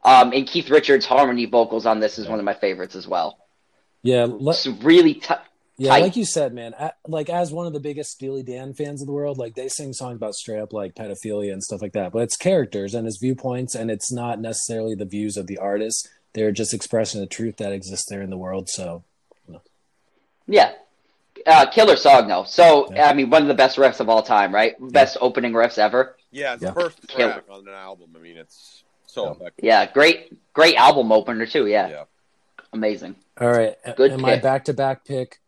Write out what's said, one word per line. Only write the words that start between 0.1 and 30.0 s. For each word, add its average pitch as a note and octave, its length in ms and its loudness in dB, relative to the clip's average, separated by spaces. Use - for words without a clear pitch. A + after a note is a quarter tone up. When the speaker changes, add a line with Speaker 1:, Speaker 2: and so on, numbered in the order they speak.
Speaker 1:
and C3+ 140 -2
Keith E3 240 -4
Richards' C#3+ 340 4
harmony B2 420 2
vocals A2+ 380 0
on A2+ 140 0
this G#2+ 180 -4
is A2 100 -10
Speaker 2:
Yeah. G2+ 40 -10
Speaker 1:
one A2 80 -6
of G#2 60 -6
my G2+ 100 -2
favorites F#2 400 -6
as F#2 140 -16
well. F2 300 -6
Speaker 2:
Yeah, A#2+ 240 2
le- B2 240 -4
Speaker 1:
It's - 160 -4
really D3+ 460 4
t-, - 200 -6
Speaker 2:
yeah, C3 120 0
Speaker 1:
tight. C3+ 120 6
Speaker 2:
like F#3 120 0
you A#3 100 -2
said, C#3 300 -4
man, A#2 240 -16
I, D3+ 140 -8
like, D#3 200 -8
as E3+ 240 -4
one E3+ 140 -8
of E3 60 -10
the D3 80 -10
biggest C#3+ 320 -12
Steely C3+ 320 -12
Dan B2+ 280 -14
fans C#3+ 300 -10
of C#3 60 -14
the C#3+ 40 -8
world, C#3+ 240 -6
like, A#2 200 -10
they C3 100 -10
sing C3+ 260 -10
songs B2 220 -12
about G#2+ 220 -10
straight G#2+ 240 -10
up, G#2+ 120 -12
like, G2+ 220 -10
pedophilia G#2 580 -8
and F#2+ 80 -10
stuff G2 220 -12
like G2+ 120 -10
that, F#2 180 -6
but A2+ 100 -2
it's A2+ 140 -6
characters A2+ 580 -2
and A2+ 140 -6
it's G#2 100 -10
viewpoints, B2+ 560 -6
and A2+ 160 -6
it's G#2+ 220 -8
not A#2+ 280 -8
necessarily A2+ 540 -6
the G2+ 100 -10
views G#2 320 -8
of F#2 120 -10
the F#2+ 100 -10
artist. G#2 500 -6
They're G#2+ 180 -2
just G#2 200 -6
expressing A2 480 -6
the G2 60 -8
truth A2+ 300 -8
that G2+ 160 -8
exists F#2+ 360 -10
there G2 140 -12
in F#2+ 80 -12
the F#2 80 -12
world. F#2 300 -10
So, F2 340 -12
you - 60 -20
know. - 80 -20
Speaker 1:
Yeah. G3+ 240 4
Uh, D#3 220 8
killer G#3+ 300 6
song, B2+ 320 6
though. F#2+ 160 -2
So, D#3 480 6
Speaker 2:
Yeah. D3 160 4
Speaker 1:
I C#3+ 40 4
mean, C#3 160 0
one D3+ 140 6
of D3 60 0
the C#3+ 60 2
best C3 220 2
riffs C3+ 220 4
of A2 100 -4
all A2+ 140 4
time, G2+ 320 2
right? A2 240 2
Speaker 2:
Yeah. B2+ 120 -16
Speaker 1:
Best C3+ 300 4
opening A#2+ 320 -2
riffs A#2 260 0
ever. A#2+ 360 0
Speaker 3:
Yeah, C3+ 240 -8
it's A#2+ 80 -14
Speaker 2:
Yeah. C3+ 80 -6
Speaker 3:
the E3+ 100 -6
first E3+ 280 -6
Speaker 1:
Killer. B2 240 -2
Speaker 3:
track G#2 180 -14
on G2 160 -20
an G2 80 -20
album. F#2+ 400 -18
I E2 60 -20
mean, E2 160 -20
it's - 480 -20
so A#2 180 -10
Speaker 2:
Yeah. F#2 60 -8
Speaker 3:
effective. - 340 -18
Speaker 1:
Yeah, G#2 220 4
great, - 680 0